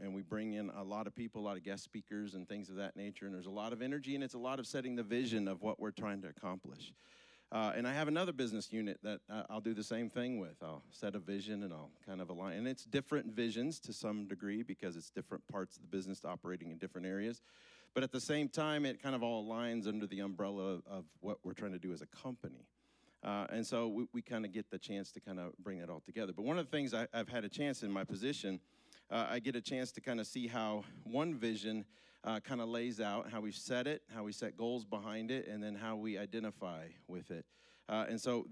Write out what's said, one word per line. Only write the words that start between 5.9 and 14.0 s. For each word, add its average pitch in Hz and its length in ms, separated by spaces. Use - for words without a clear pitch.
trying 101 300
to 90 60
accomplish. - 640
Uh, 110 240
and 120 100
I 131 60
have 147 160
another 175 240
business 117 400
unit 107 320
that, 104 160
uh, 107 180
I'll 107 120
do 113 120
the 104 120
same 117 260
thing 123 300
with. 80 200
I'll 78 300
set 101 240
a 104 60
vision, 101 420
and 92 100
I'll 76 200
kind 95 160
of 85 80
align. 90 280
And 113 100
it's 131 180
different 139 440
visions 117 520
to - 120
some 107 340